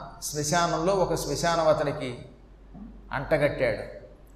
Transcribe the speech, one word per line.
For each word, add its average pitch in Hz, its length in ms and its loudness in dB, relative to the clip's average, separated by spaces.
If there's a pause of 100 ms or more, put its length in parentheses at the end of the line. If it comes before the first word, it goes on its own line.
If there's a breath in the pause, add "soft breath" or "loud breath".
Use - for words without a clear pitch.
(220)
శ్మశానంలో 160 720 0
ఒక 185 220 2
శ్మశానం 165 540 2
అతనికి 143 500 2 (920)
అంటగట్టాడు. 135 920 0 (340)